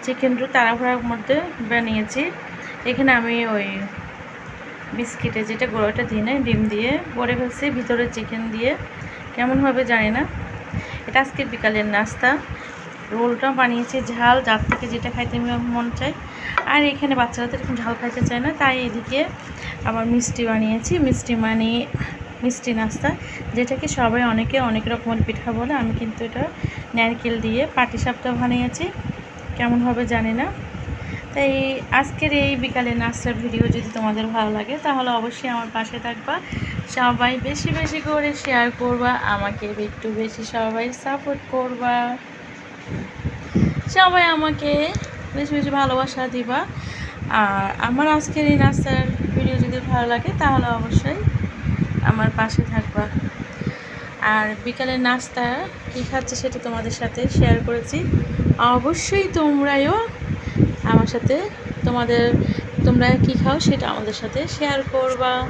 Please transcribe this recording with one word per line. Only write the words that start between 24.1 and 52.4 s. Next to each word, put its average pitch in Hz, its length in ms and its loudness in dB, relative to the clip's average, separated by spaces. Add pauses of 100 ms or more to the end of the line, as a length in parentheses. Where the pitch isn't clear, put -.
অনেকে 226 260 2 (120)
অনেক 220 140 0 (100)
রকমের 226 340 -2
পিঠা 226 300 -4
বলে। 247 240 -2
আমি 226 180 0
কিন্তু 220 280 -6
এটা 240 160 -4 (540)
নারকেল 233 380 0 (100)
দিয়ে 226 160 2 (140)
পাটিসাপটা 247 540 0 (120)
বানিয়েছি। 247 440 0 (720)
কেমন 240 300 2
হবে 240 160 0 (100)
জানি 226 280 0
না। 330 60 0 (840)
তাই 277 200 2 (460)
আজকের 277 320 0 (120)
এই 277 80 2 (120)
বিকালের 240 400 0
নাস্তার 240 400 -2
ভিডিও 226 220 2 (100)
যদি 233 220 -4
তোমাদের 220 280 0 (100)
ভালো 214 220 2
লাগে, 220 180 -4 (100)
তাহলে 262 240 0 (100)
অবশ্যই 240 360 -4
আমার 226 220 -6
পাশে 226 280 -4
থাকবা। 233 300 -4 (600)
সবাই 247 360 4 (140)
বেশি 294 220 -2 (100)
বেশি 320 200 -2 (100)
করে 294 200 2 (140)
শেয়ার 247 240 4 (140)
করবা, 247 300 2 (240)
আমাকে 202 300 -4 (220)
একটু - 200 -8 (120)
বেশি 220 240 -6 (120)
সবাই 226 300 -2 (180)
সাপোর্ট 277 380 -4 (120)
করবা, 247 420 0 (2000)
সবাই 359 280 6 (120)
আমাকে 302 360 0 (640)
বেশি 294 220 -2
বেশি 285 220 0
ভালোবাসা 262 440 2 (120)
দিবা। 247 240 0 (840)
আর 196 260 2 (200)
আমার 269 200 4 (100)
আজকের 302 340 0
এই 285 140 6
নাস্তার 269 380 4 (320)
ভিডিও 262 280 2
যদি 254 140 0 (140)
ভালো 240 220 4
লাগে, 240 180 0 (100)
তাহলে 262 260 6 (120)
অবশ্যই 240 400 0 (920)
আমার 220 180 2 (100)
পাশে 220 220 2 (120)